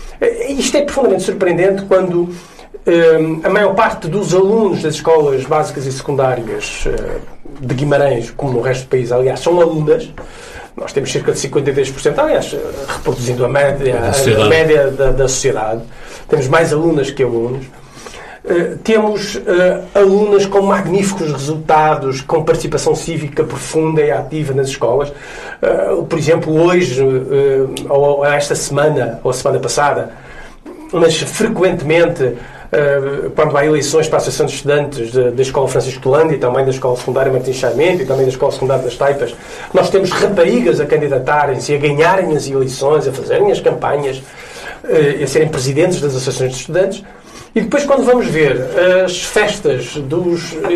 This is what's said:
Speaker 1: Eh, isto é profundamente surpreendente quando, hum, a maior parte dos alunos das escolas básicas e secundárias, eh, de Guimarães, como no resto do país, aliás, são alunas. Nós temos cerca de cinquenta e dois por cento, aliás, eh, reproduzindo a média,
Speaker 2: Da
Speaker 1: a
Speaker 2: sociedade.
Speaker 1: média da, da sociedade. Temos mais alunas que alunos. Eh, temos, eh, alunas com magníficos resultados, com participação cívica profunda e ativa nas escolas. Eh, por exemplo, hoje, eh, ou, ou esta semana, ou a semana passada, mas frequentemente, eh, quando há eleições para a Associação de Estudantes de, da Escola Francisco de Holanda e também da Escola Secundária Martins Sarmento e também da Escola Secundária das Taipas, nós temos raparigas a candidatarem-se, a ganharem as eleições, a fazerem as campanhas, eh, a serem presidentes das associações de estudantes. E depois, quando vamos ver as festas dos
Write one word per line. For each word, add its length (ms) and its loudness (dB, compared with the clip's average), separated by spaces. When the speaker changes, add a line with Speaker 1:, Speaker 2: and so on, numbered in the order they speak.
Speaker 1:
Eh, 320 -2
isto 240 -2
é 60 4
profundamente 400 0
surpreendente 640 0
quando, 440 2
hum, 560 4
a 60 0
maior 260 2
parte 340 0
dos 260 0
alunos 480 4
das 120 -2
escolas 500 2
básicas 420 -2
e 60 -4
secundárias, 920 -4
eh, 320 -4
de 140 -4
Guimarães, 560 0
como 220 -4
no 80 0
resto 240 -2
do 40 -18
país, 220 0
aliás, 300 0
são 180 2
alunas. 520 2
Nós 160 -10
temos 180 -4
cerca 220 -2
de 60 -4
cinquenta 320 -2
e 20 -2
dois 180 0
por 100 -12
cento, 200 0
aliás, 320 0
eh, 60 -6
reproduzindo 560 -4
a 40 0
média, 460 0
Speaker 2:
Da 140 -2
Speaker 1:
a 40 0
Speaker 2:
sociedade. 380 2
Speaker 1:
média 400 4
da, 220 2
da 160 2
sociedade. 520 -2
Temos 180 2
mais 280 2
alunas 360 0
que 120 -2
alunos. 420 -2
Eh, 320 0
temos, 540 0
eh, 360 2
alunas 520 4
com 160 2
magníficos 680 0
resultados, 920 0
com 200 0
participação 520 0
cívica 500 -4
profunda 560 -2
e 100 2
ativa 440 -4
nas 140 0
escolas. 440 -2
Eh, 480 0
por 100 -2
exemplo, 360 0
hoje, 480 4
eh, 880 0
ou, 280 4
ou 60 0
esta 300 0
semana, 680 0
ou 100 0
a 20 -4
semana 240 -2
passada, 540 -2
mas 280 2
frequentemente, 1160 0
eh, 640 0
quando 180 2
há 120 2
eleições 420 2
para 80 0
a 60 2
Associação 240 -2
de 60 -6
Estudantes 600 -2
de, 180 2
da 120 0
Escola 260 0
Francisco 320 -2
de 80 -2
Holanda 240 4
e 60 -2
também 260 0
da 60 2
Escola 260 -2
Secundária 340 -2
Martins 280 -2
Sarmento 440 0
e 40 -2
também 180 0
da 60 2
Escola 220 0
Secundária 300 0
das 140 -6
Taipas, 380 0
nós 160 4
temos 200 2
raparigas 680 2
a 60 0
candidatarem-se, 880 0
a 20 4
ganharem 580 2
as 140 -2
eleições, 580 0
a 60 0
fazerem 400 2
as 80 0
campanhas, 600 -2
eh, 380 2
a 40 0
serem 220 2
presidentes 520 0
das 120 -2
associações 400 -2
de 80 -10
estudantes. 440 -2
E 80 2
depois, 220 0
quando 200 2
vamos 220 4
ver 320 2
as 200 -4
festas 680 -2
dos 600 -4